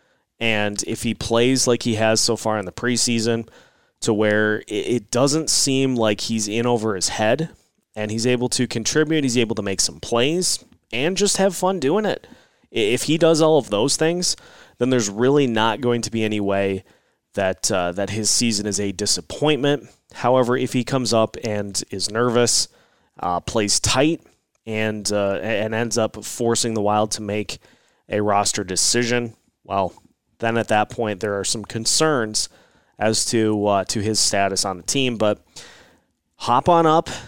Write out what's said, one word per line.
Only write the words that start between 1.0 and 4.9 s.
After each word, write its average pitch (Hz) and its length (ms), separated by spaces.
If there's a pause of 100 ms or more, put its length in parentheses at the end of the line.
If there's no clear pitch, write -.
he 113 100
plays 120 520
like 120 180
he 117 100
has 110 260
so 113 160
far 110 220
in 95 80
the 90 60
preseason, 117 760 (520)
to 113 140
where 107 540
it, - 0
it 104 420